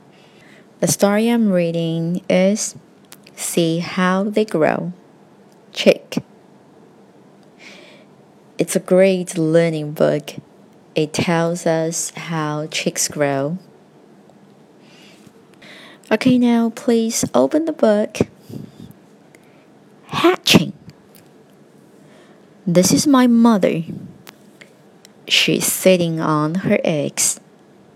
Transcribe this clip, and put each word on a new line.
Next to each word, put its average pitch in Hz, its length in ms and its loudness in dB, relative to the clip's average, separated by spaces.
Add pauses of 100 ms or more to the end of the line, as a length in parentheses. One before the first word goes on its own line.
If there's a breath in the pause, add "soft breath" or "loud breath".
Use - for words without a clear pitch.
(800 soft breath)
The 180 60 -2
story 208 440 2
I'm 226 200 2
reading 170 760 -2
is 190 480 0 (580)
See 165 440 -2
How 185 460 -2
They 214 200 -2
Grow, 170 480 -2 (800)
Chick. - 500 0 (2250 loud breath)
It's - 180 -2
a - 20 0
great 185 600 0
learning 160 540 0
book. 151 420 -2 (600)
It 156 200 -2
tells 170 500 -2
us 165 460 -4
how 156 560 -6
chicks - 420 -6
grow. 143 480 -2 (2500 loud breath)
Okay, 254 260 2
now 233 320 2
please 226 640 -2
open 269 320 2
the 320 80 -4
book. 214 460 0 (1900 soft breath)
Hatching. - 680 2 (1900 soft breath)
This 180 260 4
is 277 140 2
my 254 200 6
mother. 233 560 4 (1500)
She's - 440 0
sitting 170 480 2
on 156 360 0
her 196 280 0
eggs. - 560 -4 (560)